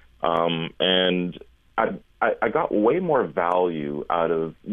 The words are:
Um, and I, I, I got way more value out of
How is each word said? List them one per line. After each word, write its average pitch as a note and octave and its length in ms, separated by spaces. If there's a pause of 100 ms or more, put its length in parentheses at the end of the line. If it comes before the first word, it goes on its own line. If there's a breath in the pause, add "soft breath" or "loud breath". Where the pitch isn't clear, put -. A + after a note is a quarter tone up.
(220)
Um, E2 480 (100)
and F#2 560 (400)
I, A2+ 120 (340)
I, - 80 (100)
I A#2 80
got D#3 260
way A#2 260
more D3+ 260
value E2+ 840
out E2 220
of E2 240 (180)